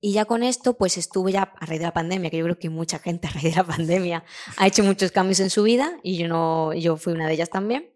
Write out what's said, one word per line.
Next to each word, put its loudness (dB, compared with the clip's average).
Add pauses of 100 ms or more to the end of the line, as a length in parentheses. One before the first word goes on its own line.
Y -2
ya 2
con 0
esto, 0
pues, 0
estuve -2
ya 0
a -12
raíz -4
de -2
la -2
pandemia, -2
que -4
yo -2
creo -2
que -8
mucha -6
gente -6
<laughs> -4
a -4
raíz -6 (100)
de 2
la 4
pandemia -2 (320)
ha 6
hecho 4
muchos 2
cambios 2
en 2
su 2
vida 2
y -4
yo -2
no, 0
yo 0
fui -4
una -2
de 2
ellas -2
también. -4